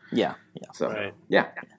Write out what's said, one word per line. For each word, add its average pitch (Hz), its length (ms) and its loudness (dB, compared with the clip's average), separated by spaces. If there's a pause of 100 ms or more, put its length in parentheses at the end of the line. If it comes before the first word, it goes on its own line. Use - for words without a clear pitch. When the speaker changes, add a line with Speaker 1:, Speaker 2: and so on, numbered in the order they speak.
(120)
Speaker 1:
Yeah, 104 220 2 (200)
yeah. - 180 -12
Speaker 2:
So, - 160 -2
Speaker 3:
Right. 104 260 -6 (140)
Speaker 2:
yeah. - 200 6 (300)